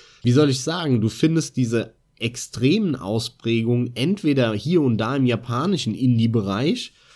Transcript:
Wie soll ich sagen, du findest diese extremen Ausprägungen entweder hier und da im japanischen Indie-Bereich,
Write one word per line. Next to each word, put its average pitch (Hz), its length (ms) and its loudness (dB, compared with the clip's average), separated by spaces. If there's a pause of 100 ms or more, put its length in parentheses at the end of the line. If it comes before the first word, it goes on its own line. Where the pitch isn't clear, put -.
(220)
Wie 120 100 4
soll 147 180 6
ich 131 100 -2
sagen, 156 400 0
du 110 80 0
findest 160 480 0
diese 117 380 -2 (240)
extremen 135 800 -2
Ausprägungen 117 1000 -2
entweder 135 580 0
hier 151 300 0
und 120 160 2
da 113 180 -2
im 135 80 2
japanischen 123 720 -2
Indie-Bereich, 113 960 0 (240)